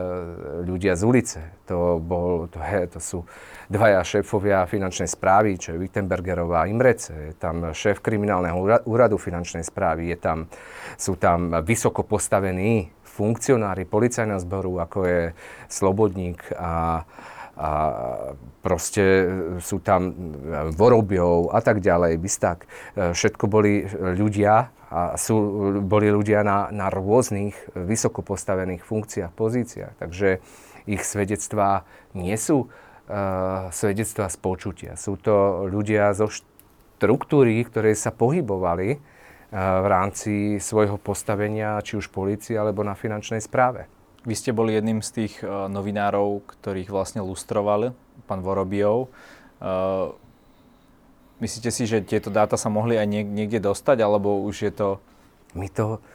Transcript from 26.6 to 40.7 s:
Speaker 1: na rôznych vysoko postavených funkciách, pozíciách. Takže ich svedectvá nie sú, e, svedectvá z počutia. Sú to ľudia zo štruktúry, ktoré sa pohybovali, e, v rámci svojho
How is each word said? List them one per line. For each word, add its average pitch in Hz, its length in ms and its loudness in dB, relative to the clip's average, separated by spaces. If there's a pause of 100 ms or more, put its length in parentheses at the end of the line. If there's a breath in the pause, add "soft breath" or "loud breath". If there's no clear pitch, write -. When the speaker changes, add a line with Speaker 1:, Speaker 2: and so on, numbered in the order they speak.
Speaker 1:
na 101 160 -4
rôznych 101 880 0
vysoko 98 480 -2
postavených 92 640 -4
funkciách, 107 480 -6
pozíciách. 113 640 -4
Takže 92 400 0 (480 loud breath)
ich 101 160 -2
svedectvá 98 800 -2 (320 loud breath)
nie 95 240 -4
sú, 131 320 0 (400 loud breath)
e, 101 60 -4 (580)
svedectvá 104 560 -2
z - 80 -10
počutia. - 560 -6
Sú 98 240 -6
to 98 480 2
ľudia 104 480 2
zo 107 160 0
štruktúry, - 1400 0
ktoré 110 320 2
sa - 160 -4
pohybovali, 98 800 0
e, 143 40 -10 (520 loud breath)
v 95 400 2
rámci 101 720 0
svojho 104 400 0